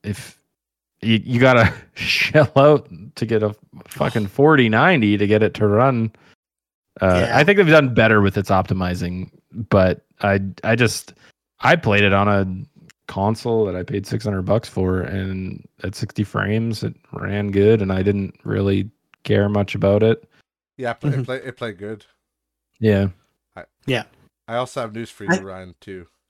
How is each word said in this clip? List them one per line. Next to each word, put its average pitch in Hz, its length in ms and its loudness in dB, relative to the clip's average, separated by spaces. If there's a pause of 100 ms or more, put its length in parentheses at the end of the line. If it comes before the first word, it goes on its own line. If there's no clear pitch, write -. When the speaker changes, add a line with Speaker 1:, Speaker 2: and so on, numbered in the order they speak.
Speaker 1:
if - 360 -10 (600)
you, 113 220 0
you 123 160 -4
gotta 123 320 6 (120)
<laughs> - 100 -20
shell - 600 0
out 143 320 4 (280)
to 120 100 -6
get 110 160 -2
a 104 120 -2 (340)
fucking 107 400 -4
forty 139 400 4
ninety 110 500 2
to 104 80 0
get 107 160 4
it 104 120 0
to 107 120 0
run. 113 440 2 (880)
Uh, 92 260 2
Speaker 2:
Yeah. - 120 -2
Speaker 1:
I 151 60 4
think 202 140 4
they've 190 80 6
done 151 260 6
better 110 300 4
with 98 160 0
its 98 100 -4
optimizing, 90 840 -2 (380)
but 92 340 2 (200)
I, 98 180 0 (240)
I 113 120 0
just, - 360 -2 (480)
I 143 160 4
played 104 280 2
it 98 80 4
on 101 160 2
a 98 180 2 (640)
console 110 560 -2
that 92 100 -6
I 90 60 -6
paid 101 240 -6
six 113 180 -8
hundred 98 180 -4
bucks 107 260 -2
for, 92 320 -2
and 95 640 -8 (160)
at 95 140 -10
sixty - 260 -6
frames, 107 600 -4
it 110 100 -8 (180)
ran 101 380 -6
good, 101 320 4
and 95 100 -2
I 95 100 -2
didn't 98 420 -2
really 98 460 -2 (340)
care 101 240 2
much 101 260 -4
about 101 300 2
it. 113 240 0 (500)
Speaker 3:
Yeah, 120 140 -6
it - 80 -12
play-, 147 100 -4
Speaker 2:
Mm-hmm. 139 100 -2
Speaker 3:
it 123 60 -6
play-, 131 180 -8
it 123 120 -14
played 107 220 -10
good. 101 280 -14 (720)
Speaker 1:
Yeah. 98 280 2 (480)
Speaker 3:
I, - 80 -20 (220)
Speaker 2:
Yeah. 123 180 -4 (440)
Speaker 3:
I 117 80 -10
also 127 240 -8
have 110 140 -10
news 113 160 -12
for - 140 -20
you, 101 80 -6
Speaker 2:
I 190 80 -2
Speaker 3:
Ryan, 92 400 -16
too. 92 260 -18 (240)